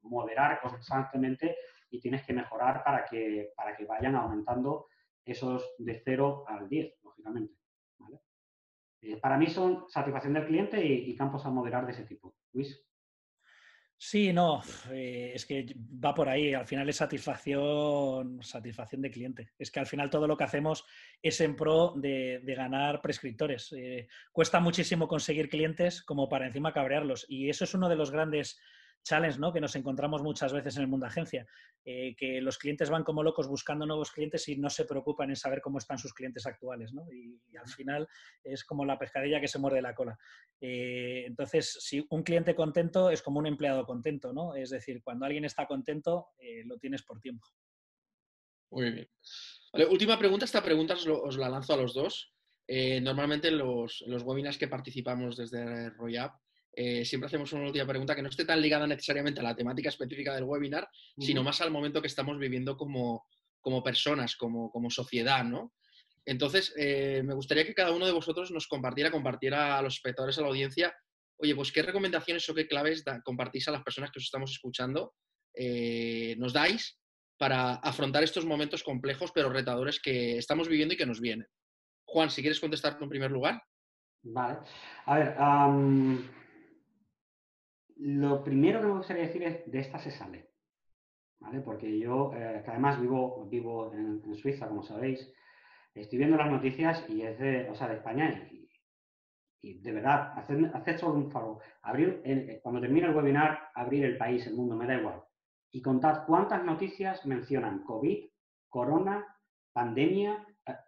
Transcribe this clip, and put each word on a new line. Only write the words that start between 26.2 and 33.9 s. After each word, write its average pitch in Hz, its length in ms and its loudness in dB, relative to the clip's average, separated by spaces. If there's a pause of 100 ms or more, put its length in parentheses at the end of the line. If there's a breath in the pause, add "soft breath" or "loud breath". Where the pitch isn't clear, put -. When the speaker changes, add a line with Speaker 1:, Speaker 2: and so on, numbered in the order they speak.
Speaker 2:
para 131 180 0
encima 139 260 -2
cabrearlos. 139 560 0
Y 139 220 -2
eso 156 140 0
es - 100 -4
uno 185 140 4
de 170 80 4
los 143 160 0
grandes 151 480 -2 (440 soft breath)
challenge, 156 340 2
¿no? 165 140 0
que 165 80 0
nos 147 160 -4
encontramos 139 460 -2
muchas 143 300 -2
veces 135 240 -4
en 143 60 -2
el 131 60 0
mundo 131 180 0
agencia, 131 400 -6 (380 soft breath)
eh, 127 320 -8
que 131 260 -2
los 131 160 -2
clientes 147 320 -2
van 160 140 0
como 156 180 -2
locos 156 260 0
buscando 151 380 -4
nuevos 156 240 -2